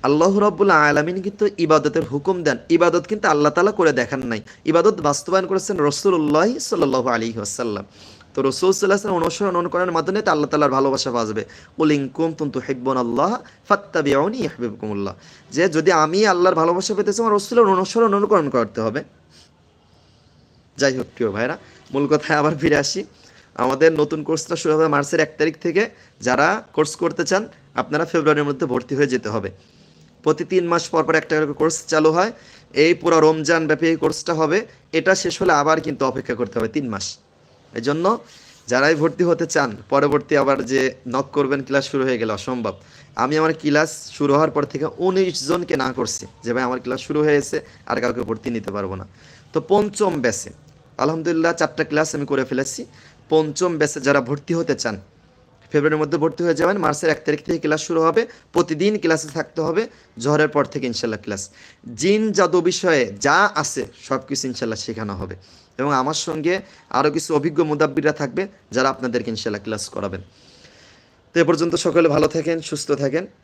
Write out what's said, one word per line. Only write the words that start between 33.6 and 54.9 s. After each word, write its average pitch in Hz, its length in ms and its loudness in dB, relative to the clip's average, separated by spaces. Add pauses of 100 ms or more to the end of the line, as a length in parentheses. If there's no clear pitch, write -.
ব্যাপী 156 200 0
এই 165 80 2
কোর্সটা 151 380 -2
হবে। 160 320 0 (260)
এটা 165 240 2
শেষ 180 260 -4
হলে 180 120 4
আবার 156 280 2
কিন্তু 139 240 -4
অপেক্ষা 131 300 -4
করতে 117 240 -4
হবে 113 80 -2
তিন 131 220 -4
মাস। 98 280 -8 (580)
এই 117 60 -6
জন্য 165 380 0 (480)
যারাই 139 280 4
ভর্তি 156 280 0
হতে 170 220 0
চান, 139 320 -2 (120)
পরবর্তী 147 460 0
আবার 139 300 2
যে 131 300 0 (120)
নক 131 240 -4
করবেন, 139 320 -2
"ক্লাস 139 280 -2
শুরু 135 120 0
হয়ে 131 140 0
গেলে 110 160 -2
অসম্ভব।" 110 400 -6 (420)
আমি 135 220 0
আমার 160 160 2
ক্লাস 151 560 0
শুরু 139 240 0
হওয়ার 151 180 4
পর 151 120 0
থেকে 139 240 -6 (100)
উনিশ 185 500 0
জনকে 175 300 -2
না 131 160 -2
করছি 120 320 -6 (180)
যে, 117 100 -4
"ভাই, 127 100 0
আমার 123 160 -2
ক্লাস 123 220 -6
শুরু 147 180 -4
হয়েছে, 147 420 2 (240)
আর - 160 -4
কাউকে 120 200 -2
ভর্তি 113 280 -6
নিতে 107 220 -6
পারবো 98 240 -6
না।" 98 120 -12 (460)
তো 160 140 0
পঞ্চম 202 540 0
ব্যাচে 120 280 -2 (480)
আলহামদুলিল্লাহ 165 560 0
চারটা 156 300 -2
ক্লাস 151 320 0
আমি 143 100 -4
করে 135 200 -2
ফেলেছি। 135 400 -6 (440)
পঞ্চম 156 480 0
ব্যাচে 147 240 0
যারা 139 200 2
ভর্তি 139 320 -6
হতে 160 220 0
চান, 104 240 -6 (720)